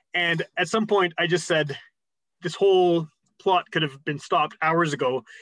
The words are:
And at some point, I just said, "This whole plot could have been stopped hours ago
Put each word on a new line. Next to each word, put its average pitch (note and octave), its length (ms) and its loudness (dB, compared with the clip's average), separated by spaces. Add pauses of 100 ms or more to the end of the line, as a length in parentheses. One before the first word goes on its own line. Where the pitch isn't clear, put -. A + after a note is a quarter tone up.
(140)
And E3+ 320 -2 (120)
at F3 100 -2
some A3 200 0
point, F#3 300 2
I E3+ 80 0
just E3 220 -2
said, D3+ 320 -2 (640)
"This E3+ 140 -8
whole F3+ 520 4 (320)
plot F#3 320 0
could D#3+ 100 -2
have C#3 220 -8
been D3 160 -6
stopped D#3 420 -2
hours E3 300 0
ago C3 320 -2 (180)